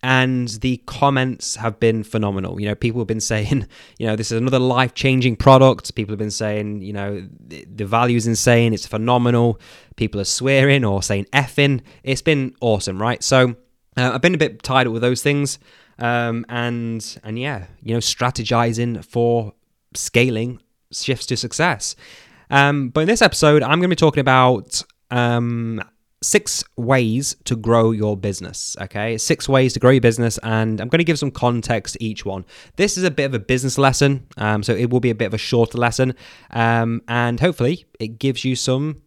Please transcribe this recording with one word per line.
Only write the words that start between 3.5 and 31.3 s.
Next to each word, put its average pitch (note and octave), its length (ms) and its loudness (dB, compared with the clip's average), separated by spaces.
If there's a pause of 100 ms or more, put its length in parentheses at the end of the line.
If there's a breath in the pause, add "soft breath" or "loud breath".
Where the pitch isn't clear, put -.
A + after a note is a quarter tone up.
<laughs> - 160 -20
you A#2 80 -6
know, A2 100 0
"This A2 160 -4
is A2+ 80 -2
another B2+ 200 2
life-changing B2+ 760 0
product." C3 580 6
People G#2+ 180 -6
have G2+ 60 -10
been G#2+ 100 -4
saying, G#2 540 -6
you G2+ 100 -10
know, G2+ 340 -8 (200)
"The, D#2 180 -18
the G#2 200 -8
value A#2+ 320 2
is A2+ 100 0
insane. A#2 480 4
It's - 100 -8
phenomenal." A#2+ 760 2 (360 loud breath)
People G#2 260 -4
are F#2+ 40 -4
swearing C3+ 600 2
or G2 160 0
saying G2+ 320 -2
"effing." C#3 480 0 (220 soft breath)
It's C3+ 180 -4
been C#3 400 0
awesome, G2+ 400 -2
right? A#2 220 -2
So, B2+ 320 2 (420)
uh, B2+ 160 0
I've B2+ 80 -4
been F3+ 140 2
a - 20 -2
bit D3 240 -2
tied C3 240 2
up A#2 80 -2
with A2+ 80 -4
those B2 220 0
things. C#3+ 340 0 (420 soft breath)
Um, A#2+ 500 -2
and, A#2 760 -6
and G#2+ 140 -8
yeah, B2 300 -8 (160)
you A2 100 -4
know, A#2 60 0
strategizing A#2 1080 -2
for A#2 480 0 (400)
scaling A#2+ 680 -2 (320)
Shifts - 360 -6
to A#2+ 100 -4
Success. C3+ 580 -4 (540 loud breath)
Um, C#3 400 2
but D3+ 120 0
in D#3+ 60 2
this A3+ 140 2
episode, D3+ 400 6
I'm C#3 160 2
gonna F3+ 120 2
be F3+ 60 0
talking D3+ 260 2
about, B2+ 600 2 (300)
um, A#2+ 680 -2 (440)
six - 400 -2 (120)
ways B2 680 0
to - 120 -2
grow A2+ 360 2
your G#2+ 260 -2
business, F#2 640 -8
okay? G#2+ 380 -6
Six - 280 -2
ways C3 260 4
to A#2+ 60 -2
grow B2 120 8
your C3+ 100 6
business, A#2 400 2
and A2 400 -2
I'm G#2+ 60 -8
gonna E3 160 0
give D#3+ 160 0
some C#3+ 100 -2
context A#2+ 640 -2